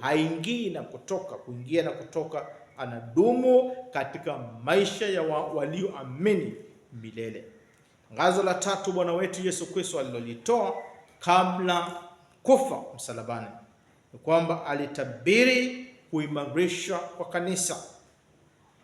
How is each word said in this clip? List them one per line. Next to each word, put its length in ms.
haingii 720
na 120
kutoka, 540
kuingia 460
na 80
kutoka, 560
anadumu 1000
katika 460
maisha 440
ya 140
wa-, 240
walioamini 1080
milele. 520
Tangazo 340
la 120
tatu 380
Bwana 200
wetu 340
Yesu 260
Kristo 280
alilolitoa 720
kabla 720
kufa 400
msalabani 500
ni 60
kwamba 480
alitabiri 1200
kuimarishwa 880
kwa 300
kanisa, 560